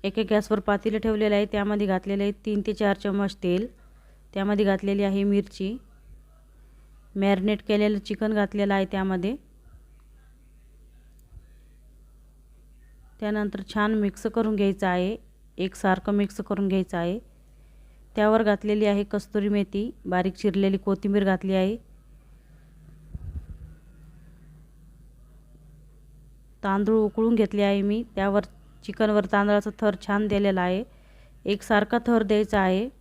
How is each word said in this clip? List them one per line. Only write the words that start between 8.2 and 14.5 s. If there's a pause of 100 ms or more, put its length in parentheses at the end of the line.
घातलेलं
आहे
त्यामध्ये. (3750)
त्यानंतर (120)
छान
मिक्स
करून